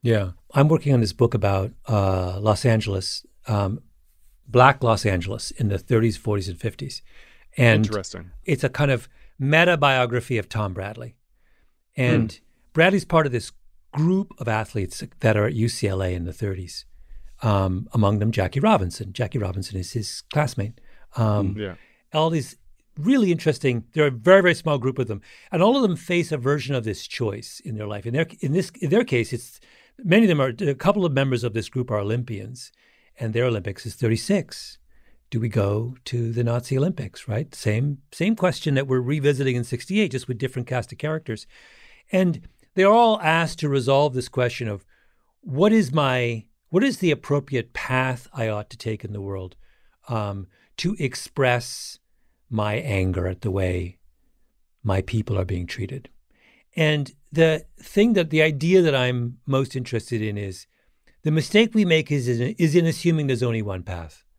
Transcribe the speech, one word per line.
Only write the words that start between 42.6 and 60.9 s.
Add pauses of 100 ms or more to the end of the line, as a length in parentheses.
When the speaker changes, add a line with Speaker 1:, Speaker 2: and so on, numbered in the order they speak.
Speaker 1:
they're
all
asked
to
resolve
this
question
of (560)
what
is
my, (260)
what
is
the
appropriate
path
I
ought
to
take
in
the
world, (520)
um, (320)
to
express (520)
my
anger
at
the
way (840)
my
people
are
being
treated. (680)
And (200)
the (160)
thing
that,
the
idea
that
I'm
most
interested
in
is (560)